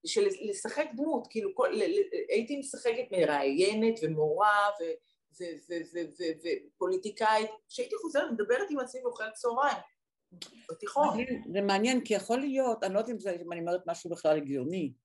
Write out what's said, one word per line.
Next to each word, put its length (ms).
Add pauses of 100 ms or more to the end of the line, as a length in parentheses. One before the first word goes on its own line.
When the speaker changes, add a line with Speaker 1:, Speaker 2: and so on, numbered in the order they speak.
Speaker 1:
של 220 (220)
לשחק 360 (100)
דמות, 340
כאילו, 260
כל, 180
ל-, 260
ל-, 100 (200)
הייתי 300
משחקת 520
מראיינת 920
ומורה 680 (100)
ו-, 40 (560)
ו-, 180 (120)
ו-, 120 (120)
ו-, 160 (100)
ו-, 540
ופוליטיקאית, 760 (200)
כשהייתי 320
חוזרת, 300
מדברת 380
עם 100
עצמי 220
ואוכלת 320
צהריים, 440 (920)
בתיכון. 360
Speaker 2:
מעניין, 360 (100)
זה 80
מעניין, 420
כי 100
יכול 260
להיות, 440
אני 100
לא 60
יודעת 160
אם 40
זה, 120
אם 200
אני 100
אומרת 240
משהו 240
בכלל 280
הגיוני 560 (120)